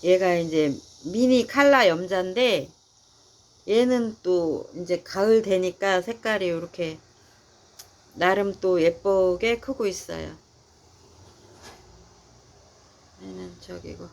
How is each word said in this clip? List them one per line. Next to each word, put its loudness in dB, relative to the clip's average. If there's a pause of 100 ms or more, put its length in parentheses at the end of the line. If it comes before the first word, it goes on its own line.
얘가 4
이제 0 (240)
미니 2
칼라 4
염자인데 0 (960)
얘는 0
또 -2
이제 -4
가을 2
되니까 0
색깔이 -4
요렇게 -8 (1120)
나름 0
또 2
예쁘게 0
크고 -6
있어요. -10 (2750)
얘는 -16
저기고. -16